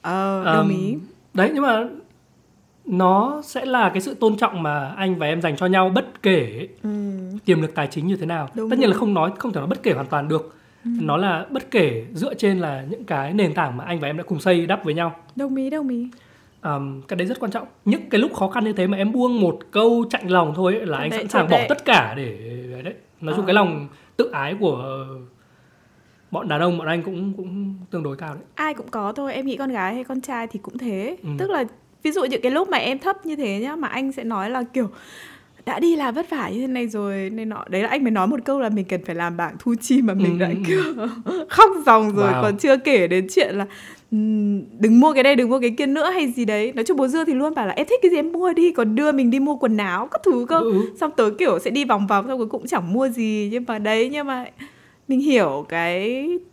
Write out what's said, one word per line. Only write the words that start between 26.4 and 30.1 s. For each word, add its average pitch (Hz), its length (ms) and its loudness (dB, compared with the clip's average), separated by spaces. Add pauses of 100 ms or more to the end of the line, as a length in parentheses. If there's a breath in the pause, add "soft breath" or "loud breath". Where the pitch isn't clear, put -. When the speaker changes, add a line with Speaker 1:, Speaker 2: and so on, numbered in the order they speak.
Speaker 2:
đàn 151 120 0
ông, 175 180 2
bọn 156 80 -6
anh 165 160 0
cũng, 190 340 -6
cũng 196 380 -8 (160)
tương 170 120 -6
đối 139 140 -6
cao 151 180 -12
đấy. 175 80 -14 (120)
Speaker 1:
Ai 311 200 -4
cũng - 160 -12
có 208 220 -4
thôi, 277 220 -6
em 269 120 -6
nghĩ 262 100 -4
con 269 160 -6
gái 196 220 -2
hay 254 100 -8
con 262 160 -6